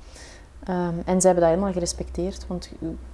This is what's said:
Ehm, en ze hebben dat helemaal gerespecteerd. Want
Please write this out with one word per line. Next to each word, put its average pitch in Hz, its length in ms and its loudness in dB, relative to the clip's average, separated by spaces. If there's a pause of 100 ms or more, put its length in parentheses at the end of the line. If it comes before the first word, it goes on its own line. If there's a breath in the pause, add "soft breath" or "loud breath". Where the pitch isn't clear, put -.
(640 loud breath)
Ehm, 175 300 -2 (100)
en 185 160 2
ze 185 60 6
hebben 180 180 6
dat 165 100 8
helemaal 196 180 0
gerespecteerd. 175 720 -4
Want 180 240 -8 (440)